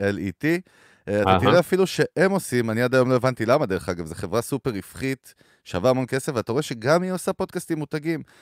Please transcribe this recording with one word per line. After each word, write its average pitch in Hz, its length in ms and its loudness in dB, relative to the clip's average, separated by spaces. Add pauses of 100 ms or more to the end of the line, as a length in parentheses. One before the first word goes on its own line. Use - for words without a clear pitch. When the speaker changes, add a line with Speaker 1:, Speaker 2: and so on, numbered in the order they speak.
Speaker 1:
אל 101 180 -2
אי 92 140 -4
טי, 170 280 -2 (480)
אה, 104 140 0
אתה 95 80 4
Speaker 2:
אהה. 95 100 6
Speaker 1:
תראה 131 180 4
אפילו 185 280 2
שהם 165 440 0
עושים, 123 400 -2
אני 110 120 0
עד 123 120 2
היום 127 160 4
לא 131 40 4
הבנתי 120 320 0
למה, 139 200 4
דרך 92 220 -2
אגב, 85 180 -4
זו 80 80 -10
חברה 101 280 -2
סופר 139 280 -4
רווחית, 110 640 -8 (300)
שווה 90 260 2
המון 127 160 2
כסף, 139 280 -4
ואתה 117 180 -2
רואה 139 100 0
שגם 143 400 0
היא 185 100 -4
עושה 185 200 -4
פודקאסטים 175 460 -6
מותגים. 151 440 -4 (200)